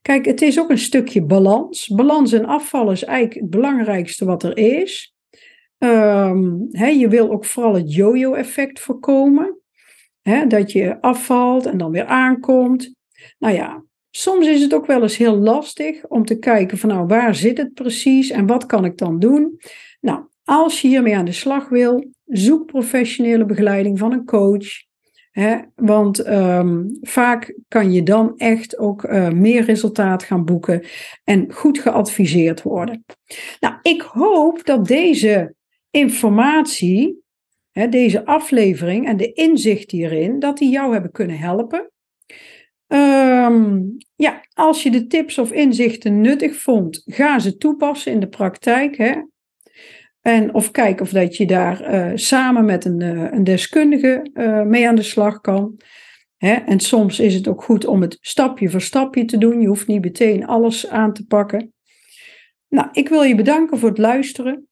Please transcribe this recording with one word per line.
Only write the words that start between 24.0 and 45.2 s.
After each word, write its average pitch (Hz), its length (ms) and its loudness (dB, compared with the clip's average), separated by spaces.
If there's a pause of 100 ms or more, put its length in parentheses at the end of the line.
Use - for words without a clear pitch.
een 254 140 -4
coach. 202 420 0 (640)
Hè, 214 260 0 (180)
want, 208 440 2
ehm, 180 640 0 (180)
vaak 240 560 -2 (100)
kan 202 240 2
je 180 120 2
dan 220 340 2
echt 226 400 -2
ook, 208 260 -4
eh, 185 260 0
meer 220 340 2
resultaat 214 600 0
gaan 175 220 -2
boeken 170 380 -2 (400)
en 196 280 0
goed 285 280 0
geadviseerd 170 800 0
worden. 175 440 -6 (540)
Nou, - 220 -4
ik 330 200 0
hoop 330 640 0
dat 233 220 0
deze 220 640 2 (400)
informatie, 254 1300 0 (480)
hè, 226 180 -2
deze 233 360 2
aflevering 214 840 0
en 220 100 -2
de 226 160 -4
inzichten 220 640 0
hierin, 165 420 -2
dat 285 180 -4
die 277 120 2
jou 269 240 0
hebben 180 180 -4
kunnen 175 260 -6
helpen. 226 540 -6 (960)
Ehm, 254 920 4 (340)
ja, 302 260 -2 (120)
als 311 300 0
je 262 80 2
de 233 160 0
tips 311 300 -4